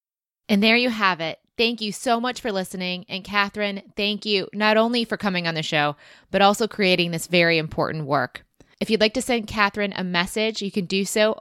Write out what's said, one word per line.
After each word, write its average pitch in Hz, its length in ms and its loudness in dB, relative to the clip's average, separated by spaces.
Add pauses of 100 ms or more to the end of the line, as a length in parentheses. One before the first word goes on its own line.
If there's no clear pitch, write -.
(480)
And 202 160 4
there 226 120 6
you 247 140 2
have 196 300 0
it. 160 180 -4 (180)
Thank 233 240 0
you 214 120 -4
so 233 260 0
much 247 220 -4
for 233 100 -4
listening. 185 580 -4
And 190 140 -8
Catherine, 202 720 -2
thank 208 300 -4
you 202 260 0
not 214 240 2
only 233 280 2
for 220 120 -4
coming 180 300 -2
on 165 80 -2
the 160 80 -2
show, 147 320 0 (380)
but 190 100 4
also 202 240 4
creating 180 460 2
this 165 160 -6
very 170 280 4
important 156 500 -4
work. 131 380 -2 (360)
If - 100 -4
you'd 214 100 2
like 214 140 2
to 254 80 -2
send 240 240 -2
Catherine 208 480 -2
a - 80 -6
message, 190 580 -2
you 196 120 -6
can 196 140 -2
do 190 180 0
so 214 360 2